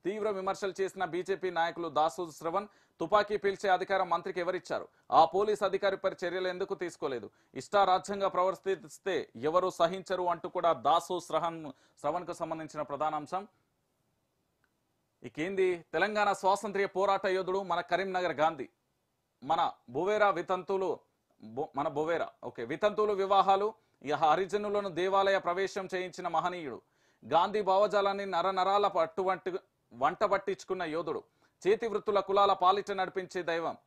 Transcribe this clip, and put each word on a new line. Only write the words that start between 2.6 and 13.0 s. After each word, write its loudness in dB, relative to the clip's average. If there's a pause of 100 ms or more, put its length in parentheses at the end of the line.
తుపాకీ 2
పీల్చే -2
అధికారం 2
మంత్రికి -2
ఎవరిచ్చారు? -4 (240)
ఆ 8
పోలీస్ 0
అధికారిపై 0
చర్యలు -4
ఎందుకు -4
తీసుకోలేదు? -6 (260)
ఇష్టారాజ్యంగా 2
ప్రవర్తిస్తే -2
ఎవరు 2
సహించరు -2
అంటూ -4
కూడా 2
దాసు 2
శ్రవణ్, -4 (280)
శ్రవణ్కు -4
సంబంధించిన -8
ప్రధాన -4